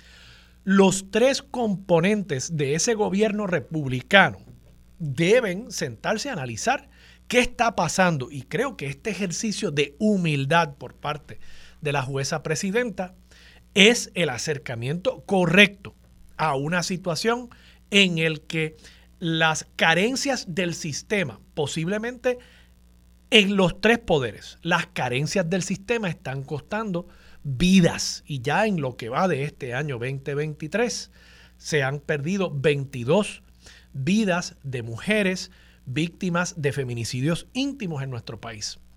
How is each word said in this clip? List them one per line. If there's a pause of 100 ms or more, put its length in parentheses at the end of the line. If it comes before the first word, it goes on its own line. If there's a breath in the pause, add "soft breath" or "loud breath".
(640 loud breath)
los
tres
componentes
de
ese
gobierno
republicano (600)
deben
sentarse
a
analizar (380 soft breath)
qué
está
pasando.
Y
creo
que
este
ejercicio
de
humildad
por
parte (420 loud breath)
de
la
jueza
presidenta (580 loud breath)
es
el
acercamiento
correcto (420)
a
una
situación (420 loud breath)
en
el
que (440 loud breath)
las
carencias
del
sistema, (140)
posiblemente (920 loud breath)
en
los
tres
poderes,
las
carencias
del
sistema
están
costando (360 soft breath)
vidas.
Y
ya
en
lo
que
va
de
este
año
veinte
veintitrés, (460 soft breath)
se
han
perdido
veintidós (520 loud breath)
vidas
de
mujeres (340 soft breath)
víctimas
de
feminicidios
íntimos
en
nuestro
país. (180)